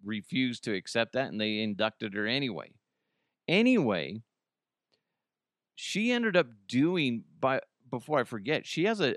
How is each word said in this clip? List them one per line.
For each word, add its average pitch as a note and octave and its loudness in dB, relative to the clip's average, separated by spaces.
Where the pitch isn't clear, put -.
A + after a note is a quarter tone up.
refused A2 -4
to A2 -2
accept A2+ -2
that, B2+ 0
and F#2 -6
they G#2+ -2
inducted G#2+ -2
her G#2 -2
anyway. A#2 -4
Anyway, A#2 2
she A3 -2
ended A#3 2
up E3 6
doing, C3+ 2
by, C3 2
before C3+ 0
I A#2+ 0
forget, A#2 -4
she - -2
has G#3+ 0
a, C3+ 2